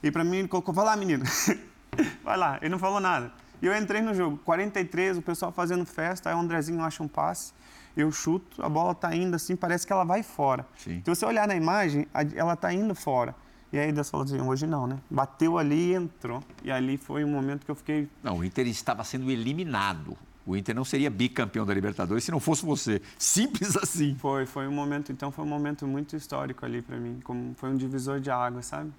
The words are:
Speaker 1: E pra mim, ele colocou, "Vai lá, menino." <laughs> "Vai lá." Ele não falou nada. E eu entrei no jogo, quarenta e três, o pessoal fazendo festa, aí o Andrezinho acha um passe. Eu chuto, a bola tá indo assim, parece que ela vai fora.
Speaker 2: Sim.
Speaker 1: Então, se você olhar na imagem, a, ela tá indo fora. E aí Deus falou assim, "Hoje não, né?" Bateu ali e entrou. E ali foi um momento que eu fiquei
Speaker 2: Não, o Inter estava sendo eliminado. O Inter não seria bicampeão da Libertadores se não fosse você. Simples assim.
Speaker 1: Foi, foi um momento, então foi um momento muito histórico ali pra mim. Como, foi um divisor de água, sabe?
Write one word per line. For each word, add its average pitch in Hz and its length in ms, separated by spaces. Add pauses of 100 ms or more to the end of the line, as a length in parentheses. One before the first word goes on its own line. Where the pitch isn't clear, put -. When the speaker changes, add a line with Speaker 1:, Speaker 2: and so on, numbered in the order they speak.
Speaker 1:
E 151 80
pra 165 120
mim, 175 140
ele 190 120
colocou, 180 260
"Vai 196 100
lá, 220 120
menino." 165 280
<laughs> - 1000
"Vai - 140
lá." 156 240
Ele 156 80
não 180 100
falou 190 220
nada. 160 320 (300)
E 175 40
eu 190 100
entrei 214 260
no 220 120
jogo, 170 300
quarenta 196 340
e 185 60
três, 180 320
o 170 60
pessoal 175 280
fazendo 175 360
festa, 175 420
aí 170 80
o - 20
Andrezinho 165 440
acha 160 200
um 151 60
passe. 156 440 (460)
Eu 151 140
chuto, - 500
a - 60
bola 165 260
tá 165 220
indo 175 180
assim, 175 220
parece 175 280
que - 80
ela 185 120
vai 185 180
fora. 135 420 (120)
Speaker 2:
Sim. - 220
Speaker 1:
Então, 127 160
se 175 60
você 220 60
olhar 214 220
na 196 80
imagem, 160 580
a, 151 80 (120)
ela 170 200
tá 175 180
indo 196 220
fora. 127 400 (380)
E 143 60
aí 151 140
Deus 147 160
falou 143 160
assim, 135 160
"Hoje 131 280
não, 143 180
né?" 135 120 (120)
Bateu 160 480
ali 160 320
e 185 40
entrou. 143 460 (220)
E - 80
ali 131 260
foi 143 280
um 147 40
momento 139 380
que - 40
eu 147 40
fiquei 147 340 (140)
Speaker 2:
Não, 101 160
o 85 60
Inter 123 240
estava 113 340
sendo 131 280
eliminado. 113 880 (300)
O 92 100
Inter 101 180
não 127 100
seria 139 260
bicampeão 113 560
da 101 80
Libertadores 98 500
se - 60
não 156 100
fosse 160 240
você. 135 380 (160)
Simples 208 580
assim. 151 380
Speaker 1:
Foi, 135 320
foi 135 220
um 139 40
momento, 143 400
então 139 180
foi 151 140
um 151 40
momento 147 380
muito 143 300
histórico 135 480
ali 120 160
pra 123 160
mim. 120 280
Como, 123 320
foi 131 120
um 135 80
divisor 135 440
de 135 100
água, 123 320
sabe? 151 360